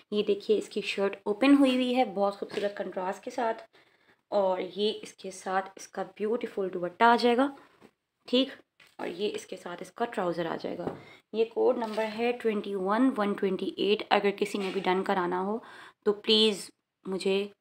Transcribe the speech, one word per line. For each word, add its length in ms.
ये 100
देखिए, 340
इसकी 260
shirt 220
open 300
हुई 180
हुई 200
है 100
बहुत 240
खूबसूरत 400
contrast 460
के 60
साथ, 380
और 300
ये 300
इसके 400
साथ 340
इसका 260
beautiful 540
दुपट्टा 420
आ 40
जाएगा, 380
ठीक, 300
और 80
ये 200
इसके 280
साथ 260
इसका 240
trouser 400
आ 100
जाएगा। 400
ये 100
code 340
number 340
है 200
ट्वेंटी 420
वन 420
वन 180
ट्वेंटी 320
एट। 220
अगर 180
किसी 280
ने 120
भी 100
done 220
कराना 360
हो 240
तो 80
please 540
मुझे, 540